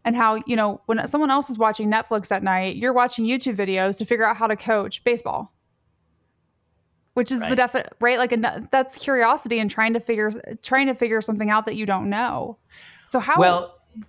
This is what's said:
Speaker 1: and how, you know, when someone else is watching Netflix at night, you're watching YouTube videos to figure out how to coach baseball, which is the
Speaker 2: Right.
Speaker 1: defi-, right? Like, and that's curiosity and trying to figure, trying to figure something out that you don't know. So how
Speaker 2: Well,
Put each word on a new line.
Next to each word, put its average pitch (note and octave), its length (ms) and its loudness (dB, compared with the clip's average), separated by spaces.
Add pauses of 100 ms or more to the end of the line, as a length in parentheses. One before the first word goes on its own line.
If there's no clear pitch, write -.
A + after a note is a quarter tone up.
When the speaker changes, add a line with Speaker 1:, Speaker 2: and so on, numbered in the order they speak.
Speaker 1:
and A#3 120 0
how, A3 300 2
you A#3+ 100 -2
know, G#3 300 0
when A3+ 220 0
someone D4 220 2
else C#4 200 0
is A3 80 -8
watching G#3+ 320 2
Netflix A3 420 -2
at G3 100 0
night, F#3 340 0
you're B3+ 160 0
watching B3 320 2
YouTube B3 320 -2
videos F#3+ 420 0
to A3+ 60 -6
figure A3+ 220 2
out G#3+ 100 2
how A3+ 100 0
to G#3+ 100 0
coach G#3 480 -2
baseball, - 500 -2 (1600)
which B3 160 0
is B3+ 100 -2
the A3 60 -6
Speaker 2:
Right. A#3+ 100 0
Speaker 1:
defi-, B3 320 0 (120)
right? A#3+ 180 2
Like, B3 140 0
and - 400 -2
that's C4 260 0
curiosity A#3+ 640 2
and G#3 100 -2
trying A3+ 240 0
to A#3 60 0
figure, G#3+ 320 -2 (300)
trying C4+ 260 2
to C4 60 0
figure A3+ 260 0
something G#3+ 300 -2
out G#3+ 160 2
that G#3+ 100 -6
you G#3+ 100 -6
don't G3+ 240 -2
know. A3 480 -4 (480)
So B3+ 140 -2
how C#4+ 180 2
Speaker 2:
Well, F3 420 2 (280)